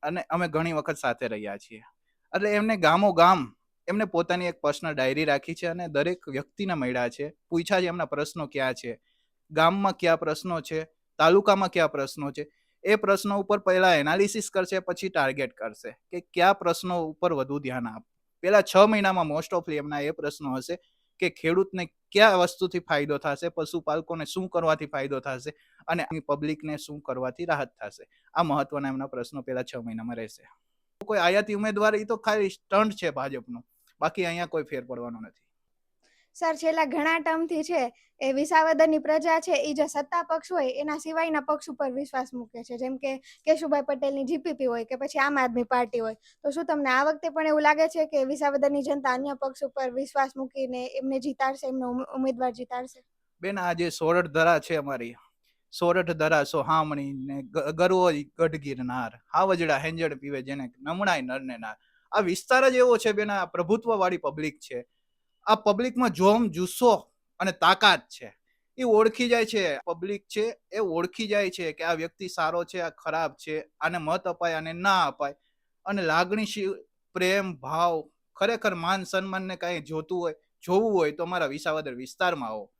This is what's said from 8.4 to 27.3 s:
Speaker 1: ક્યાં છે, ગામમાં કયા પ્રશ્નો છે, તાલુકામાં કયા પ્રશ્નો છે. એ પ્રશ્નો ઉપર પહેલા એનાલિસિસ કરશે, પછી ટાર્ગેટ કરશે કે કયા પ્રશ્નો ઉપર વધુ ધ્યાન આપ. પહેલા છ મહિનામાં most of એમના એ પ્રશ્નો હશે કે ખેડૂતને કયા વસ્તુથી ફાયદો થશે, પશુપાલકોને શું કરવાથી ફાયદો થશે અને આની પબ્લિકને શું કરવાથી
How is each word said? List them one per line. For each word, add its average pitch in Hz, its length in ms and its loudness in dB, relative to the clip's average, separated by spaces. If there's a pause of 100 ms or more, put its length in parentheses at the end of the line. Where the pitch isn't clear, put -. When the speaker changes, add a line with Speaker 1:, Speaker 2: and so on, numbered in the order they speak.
Speaker 1:
ક્યાં 131 260 -2
છે, 117 260 -10 (520)
ગામમાં 180 460 2
કયા 165 180 2
પ્રશ્નો 160 460 -4
છે, 160 220 -6 (340)
તાલુકામાં 190 520 6
કયા 165 180 2
પ્રશ્નો 143 440 -6
છે. 147 200 -12 (320)
એ 202 120 4
પ્રશ્નો 202 440 2
ઉપર 202 180 2
પહેલા 185 380 6
એનાલિસિસ 190 540 2
કરશે, 190 300 -2
પછી 185 300 -6
ટાર્ગેટ 135 440 0
કરશે 107 380 -12 (200)
કે 180 80 -6 (140)
કયા 180 200 6
પ્રશ્નો 180 500 -2
ઉપર 160 300 -2
વધુ 139 260 -2
ધ્યાન 127 280 -6
આપ. 110 180 -12 (360)
પહેલા 196 200 6
છ 196 160 4
મહિનામાં 196 480 6
most 160 320 -2
of 170 160 -4
એમના 147 260 -4
એ 143 120 -4
પ્રશ્નો 147 420 -6
હશે 131 260 -6 (400)
કે 180 100 0
ખેડૂતને 180 560 -2 (260)
કયા 208 240 8
વસ્તુથી 180 440 0
ફાયદો 147 380 0
થશે, 151 320 -4
પશુપાલકોને 160 760 -6
શું 185 240 -8
કરવાથી 156 360 0
ફાયદો 139 340 -4
થશે 131 340 -10 (340)
અને 165 160 -2
આની 160 160 -6
પબ્લિકને 151 580 -4
શું 147 220 -14
કરવાથી 127 460 -6